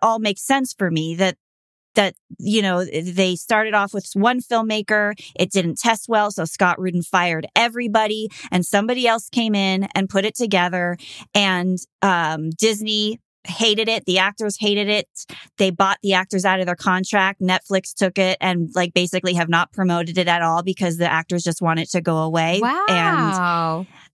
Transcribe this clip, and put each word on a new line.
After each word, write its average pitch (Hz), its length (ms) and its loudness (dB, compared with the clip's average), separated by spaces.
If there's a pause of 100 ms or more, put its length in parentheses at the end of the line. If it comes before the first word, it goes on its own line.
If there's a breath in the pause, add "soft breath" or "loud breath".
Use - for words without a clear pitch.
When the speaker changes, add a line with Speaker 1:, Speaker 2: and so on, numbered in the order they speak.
Speaker 1:
all 226 160 2
make 214 200 -2
sense 269 340 0
for 185 180 -2
me, 160 260 -2
that, 185 200 0 (580)
that, 196 200 2 (240)
you 208 240 0
know, 185 240 0
they 180 500 -2
started 220 380 0
off 202 180 2
with 196 220 -8
one 240 260 2
filmmaker. 214 720 0 (260 loud breath)
It 180 140 0
didn't 170 260 0
test 226 300 0
well. 214 220 2
So 175 160 -4
Scott 180 340 0
Rudin 175 220 -2
fired 170 520 0
everybody 220 760 0 (200 loud breath)
and 180 140 2
somebody 240 420 0
else 226 220 0
came 226 260 0
in 196 300 2 (100)
and 190 140 0
put 196 160 0
it 220 100 -2
together. 175 640 0 (380 loud breath)
And, 185 420 2 (240)
um, 160 500 0
Disney 214 720 -2 (260)
hated 214 420 0
it. 226 180 -2
The 185 120 2
actors 202 400 -2
hated 208 300 0
it. 208 180 0 (520 loud breath)
They 190 120 4
bought 190 320 0
the 196 120 2
actors 185 320 0
out 190 140 2
of 185 60 -2
their 175 100 -4
contract. 190 640 0
Netflix 185 500 0
took 190 240 0
it 190 240 2
and, 175 340 0
like, 175 200 0
basically 180 400 0
have 170 160 0
not 170 220 0
promoted 170 440 -2
it 180 120 0
at 170 140 2
all 165 200 2
because 180 340 -2
the 170 140 0
actors 165 320 -2
just 165 180 -4
want 160 200 0
it - 100 -6
to 180 100 -2
go 160 180 -2
away. 165 440 0
Speaker 2:
Wow. 220 1160 0
Speaker 1:
And, 185 60 -8 (280 loud breath)